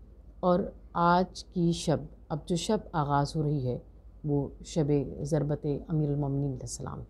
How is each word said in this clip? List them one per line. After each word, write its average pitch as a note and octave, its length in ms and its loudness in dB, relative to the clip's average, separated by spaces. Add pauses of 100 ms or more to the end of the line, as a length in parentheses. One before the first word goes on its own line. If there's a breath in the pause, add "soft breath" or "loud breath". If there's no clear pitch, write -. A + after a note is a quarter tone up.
(420)
और F3+ 340 2 (200)
आज F3 460 4
की E3+ 300 2
शब, D3+ 360 0 (220)
अब D3+ 180 -4
जो F3+ 80 2
शब G#3+ 380 -2
आगाज़ C#3+ 420 2
हो D#3 60 2
रही D3 180 0
है, B2 220 -2 (440)
वो C#3+ 260 0 (140)
शब D3 560 2
ज़रबत D3 680 -2
अमीरुल D3+ 260 2
मोमिनीन C#3 320 0
अलैहिस्सलाम B2 600 -8